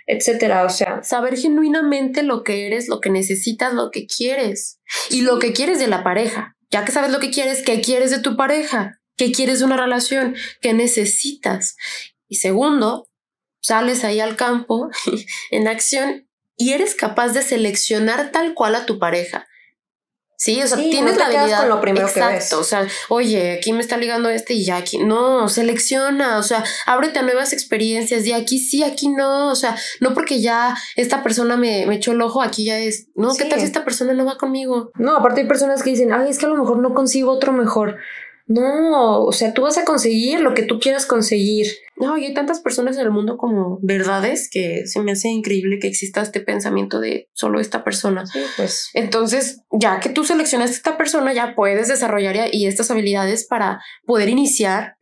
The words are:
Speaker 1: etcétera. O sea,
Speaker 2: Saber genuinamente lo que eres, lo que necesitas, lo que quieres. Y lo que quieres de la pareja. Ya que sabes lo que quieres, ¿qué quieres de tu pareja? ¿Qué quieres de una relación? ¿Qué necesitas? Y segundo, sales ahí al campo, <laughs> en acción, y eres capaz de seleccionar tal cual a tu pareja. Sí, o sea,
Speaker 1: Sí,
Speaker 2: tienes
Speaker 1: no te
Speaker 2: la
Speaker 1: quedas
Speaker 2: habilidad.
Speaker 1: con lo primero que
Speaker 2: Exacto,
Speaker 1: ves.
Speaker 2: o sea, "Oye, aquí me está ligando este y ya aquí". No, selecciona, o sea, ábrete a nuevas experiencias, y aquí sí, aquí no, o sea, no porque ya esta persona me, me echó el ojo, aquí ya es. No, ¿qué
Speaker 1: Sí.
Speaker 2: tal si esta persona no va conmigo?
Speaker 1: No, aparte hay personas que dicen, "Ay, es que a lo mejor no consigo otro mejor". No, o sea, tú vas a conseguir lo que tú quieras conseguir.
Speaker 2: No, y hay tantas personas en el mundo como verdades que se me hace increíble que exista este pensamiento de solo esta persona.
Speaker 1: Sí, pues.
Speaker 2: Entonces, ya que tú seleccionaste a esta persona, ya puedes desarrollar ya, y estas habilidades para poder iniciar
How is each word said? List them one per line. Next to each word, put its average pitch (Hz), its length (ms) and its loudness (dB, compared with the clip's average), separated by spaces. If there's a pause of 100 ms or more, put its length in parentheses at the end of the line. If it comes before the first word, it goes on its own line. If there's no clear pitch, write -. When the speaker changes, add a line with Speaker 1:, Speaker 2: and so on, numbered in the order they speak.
Speaker 1:
etcétera. 214 580 2
O 180 60 0
sea, 185 320 -4
Speaker 2:
Saber 247 340 -4
genuinamente 294 840 0
lo 254 200 -2
que 202 240 -4
eres, 233 220 -4
lo 214 120 -4
que 196 100 -2
necesitas, 196 640 0
lo 233 160 -2
que 214 160 -8
quieres. 240 760 -4 (300)
Y 254 120 0
lo 247 180 4
que 233 120 2
quieres 302 260 0
de 262 100 0
la 185 160 0
pareja. 214 520 -2 (140)
Ya 208 140 0
que 202 80 -2
sabes 285 200 0
lo 277 80 0
que 269 100 -4
quieres, 269 320 -2
¿qué 226 200 2
quieres 254 300 2
de 269 80 0
tu 226 160 -2
pareja? 269 640 0 (160)
¿Qué 247 140 2
quieres 262 280 2
de 254 80 2
una 262 100 4
relación? 254 580 0 (280)
¿Qué 226 100 2
necesitas? 226 1040 0 (520)
Y 196 80 -6
segundo, 240 680 0 (600)
sales 240 380 0
ahí 214 160 0
al 220 160 -2
campo, 240 520 -2 (160)
<laughs> - 460 -6
en 214 180 0
acción, 269 600 -2 (280)
y 254 160 2
eres 381 220 0
capaz 233 360 0
de 262 120 0
seleccionar 220 880 0
tal 330 220 0
cual 220 220 2
a 233 100 -6
tu 214 120 -2
pareja. 175 480 -2 (920)
Sí, 233 240 0
o 269 40 2
sea, 240 100 0
Speaker 1:
Sí, 311 140 0
Speaker 2:
tienes 277 240 2
Speaker 1:
no - 40 2
te 285 60 4
Speaker 2:
la 262 60 2
Speaker 1:
quedas 226 140 4
Speaker 2:
habilidad. 214 160 2
Speaker 1:
con 247 100 4
lo 208 100 2
primero 196 260 2
que 196 140 -2
Speaker 2:
Exacto, 190 140 2
Speaker 1:
ves. - 180 -4
Speaker 2:
o 156 120 0
sea, 196 220 0 (220)
"Oye, 214 440 2
aquí 175 200 -4
me 233 80 0
está 240 160 -2
ligando 240 320 -2
este 226 240 -2
y 214 140 0
ya 180 100 0
aquí". 180 220 -4
No, 233 500 2
selecciona, 262 880 0
o 208 40 0
sea, 220 200 0 (220)
ábrete 277 360 2
a - 20 0
nuevas 254 320 0
experiencias, 226 720 -2
y 240 60 0
aquí 233 260 -2
sí, 277 240 0
aquí 285 260 -2
no, 277 420 0
o 262 40 0
sea, 247 220 0 (240)
no 254 120 2
porque 262 300 0
ya 240 340 2 (180)
esta 254 280 0
persona 240 340 0
me, 220 300 2
me 208 100 2
echó 208 160 -2
el 233 80 2
ojo, 233 220 0
aquí 214 240 -2
ya 220 120 -2
es. 220 360 -4
No, 247 200 2
¿qué 277 100 -2
Speaker 1:
Sí. 294 60 -2
Speaker 2:
tal 294 100 2
si 294 40 2
esta 302 200 -2
persona 254 280 0
no 262 140 2
va 269 100 -2
conmigo? 262 640 -2
Speaker 1:
No, 277 180 4
aparte 247 240 4
hay 233 80 2
personas 269 340 2
que 262 80 0
dicen, 240 220 4
"Ay, 254 180 2
es 277 80 -2
que - 60 -2
a 302 60 2
lo 311 60 2
mejor 240 260 2
no 254 100 2
consigo 262 400 2
otro 269 220 2
mejor". 214 420 2 (520)
No, 254 760 4
o - 80 2
sea, 220 220 0
tú 254 80 2
vas 294 140 2
a 339 80 0
conseguir 247 540 2
lo 285 160 2
que 226 80 4
tú 220 160 -2
quieras 269 260 0
conseguir. 214 600 2 (300)
Speaker 2:
No, 285 200 -2
y 277 100 -2
hay 277 80 -6
tantas 285 260 -2
personas 254 360 -2
en 269 60 -2
el 220 80 2
mundo 214 260 0
como 190 460 -2
verdades 196 680 0
que 180 380 -4
se 214 140 -4
me 202 100 0
hace 202 200 -2
increíble 202 500 -2
que 196 80 -2
exista 196 340 -4
este 208 160 -6
pensamiento 202 640 -2
de - 320 -4
solo 214 260 -2
esta 220 240 -2
persona. 196 420 -2
Speaker 1:
Sí, 190 140 -8 (180)
pues. - 380 -4
Speaker 2:
Entonces, 226 680 -2 (100)
ya 202 260 2
que 262 120 -2
tú 294 140 0
seleccionaste 277 500 2
a - 20 -4
esta 311 200 -2
persona, 294 360 0
ya 247 240 -4
puedes 208 320 2
desarrollar 208 480 0
ya, 226 120 0
y 214 200 0
estas 214 240 0
habilidades 202 560 0
para 208 320 0 (260)
poder 214 220 4
iniciar 226 720 2